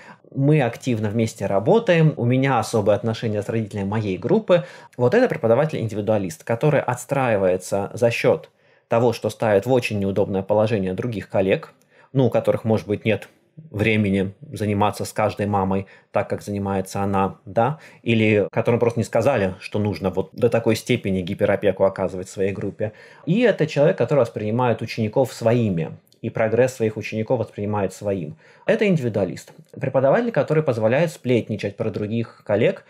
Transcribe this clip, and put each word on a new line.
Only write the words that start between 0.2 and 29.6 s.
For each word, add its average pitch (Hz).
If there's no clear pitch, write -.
Мы 143
активно 113
вместе 110
работаем, 160
у 120
меня 131
особые 104
отношения 107
с -
родителями 104
моей 104
группы. 175
Вот 123
это 247
преподаватель-индивидуалист, 107
который 143
отстраивается 101
за 117
счёт 117
того, 117
что -
ставит 107
в 127
очень 117
неудобное 98
положение 104
других 104
коллег, 104
ну, 131
у 107
которых, 113
может 107
быть, 104
нет 104
времени 101
заниматься 104
с -
каждой 104
мамой 95
так, 101
как -
занимается 98
она, 98
да, 117
или 107
которым 117
просто 117
не -
сказали, 110
что -
нужно 95
вот 92
до 117
такой 117
степени 104
гиперопеку 98
оказывать 92
своей 98
группе. 101
И 208
это 190
человек, 151
который 131
воспринимает 117
учеников 117
своими, 113
и 117
прогресс 113
своих 110
учеников 110
воспринимает 101
своим. 98
Это 214
индивидуалист. 113